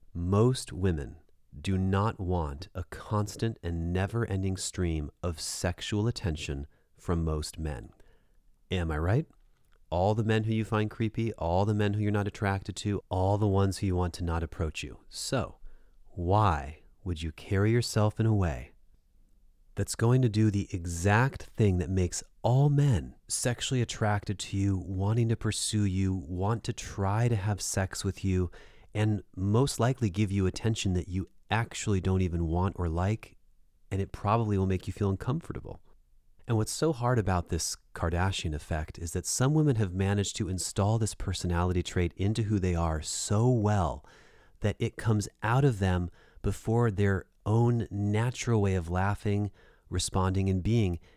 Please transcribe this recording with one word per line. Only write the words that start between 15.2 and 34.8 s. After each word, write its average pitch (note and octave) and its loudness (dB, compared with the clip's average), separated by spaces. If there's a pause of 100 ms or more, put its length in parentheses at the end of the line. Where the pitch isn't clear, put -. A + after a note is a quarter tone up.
why F2 0 (240)
would F2 -6
you E2 -6
carry G2+ 0
yourself A2 2
in A2 2
a A2 4
way E2 -2 (1080)
that's - -4
going B2 4
to B2 4
do A2 4
the G2+ 0
exact F#2+ 0
thing G2 4
that F2+ -2
makes F#2 0 (200)
all C3 4
men C3 2 (120)
sexually - -2
attracted G#2 0
to - -6
you, G2 2
wanting G2+ 2
to A2+ 2
pursue G#2+ 0
you, F#2+ 2 (140)
want G2 -2
to - -6
try G2+ 0
to A#2 2
have G2+ 0
sex - -4
with G2 -4
you, F#2 2 (420)
and G#2+ 0 (120)
most G#2 2
likely A#2+ 2
give F#2+ 0
you G2 2
attention G2+ 0
that F2+ -2
you F#2 -4 (220)
actually G#2+ 0
don't F#2+ 2
even E2+ 0
want F2 0
or F2 -2
like, F#2 -2 (520)
and G2 -2
it G2 -4
probably G#2+ 2
will F#2+ 4
make F#2+ 0